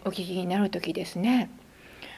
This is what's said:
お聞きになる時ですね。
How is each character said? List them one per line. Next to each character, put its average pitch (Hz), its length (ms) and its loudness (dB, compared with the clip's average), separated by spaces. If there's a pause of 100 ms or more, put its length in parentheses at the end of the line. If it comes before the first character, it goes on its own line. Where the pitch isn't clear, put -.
お 190 60 0
聞 185 140 -4
き 180 100 -6
に 180 120 0
な 185 140 2
る 202 100 4
時 175 220 -2
で 170 140 -4
す - 120 -8
ね。 233 320 4 (680)